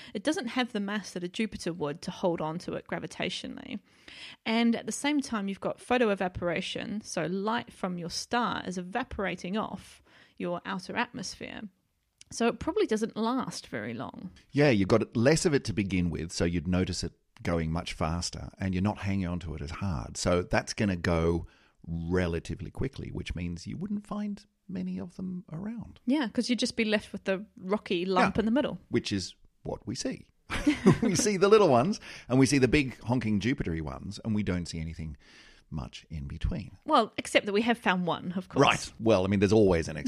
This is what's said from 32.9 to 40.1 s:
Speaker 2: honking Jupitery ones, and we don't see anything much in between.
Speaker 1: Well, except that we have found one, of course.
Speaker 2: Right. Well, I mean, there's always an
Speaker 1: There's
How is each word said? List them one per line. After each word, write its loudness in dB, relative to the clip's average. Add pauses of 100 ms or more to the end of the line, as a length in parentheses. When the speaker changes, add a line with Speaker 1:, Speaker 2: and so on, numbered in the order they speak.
Speaker 2:
honking 0
Jupitery -2
ones, -10
and -2
we 0
don't -2
see -8
anything -8 (560)
much -10
in -8
between. -4
Speaker 1:
Well, 4
except 2
that -2
we 4
have 2
found 0
one, -2
of -6
course. 2
Speaker 2:
Right. 4
Well, 6
I 2
mean, 4
there's 8
always 8
an -6
Speaker 1:
There's -6